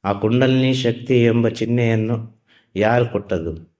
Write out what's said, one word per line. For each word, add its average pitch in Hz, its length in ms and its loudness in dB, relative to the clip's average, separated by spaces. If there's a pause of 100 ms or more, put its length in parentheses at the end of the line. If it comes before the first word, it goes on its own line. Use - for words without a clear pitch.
ಆ 98 120 0
ಕುಂಡಲಿನಿ 131 600 2
ಶಕ್ತಿ 123 460 -2
ಎಂಬ 117 280 2
ಚಿಹ್ನೆಯನ್ನು 113 640 0 (600)
ಯಾರು 117 320 2
ಕೊಟ್ಟದ್ದು? 82 460 -4 (260)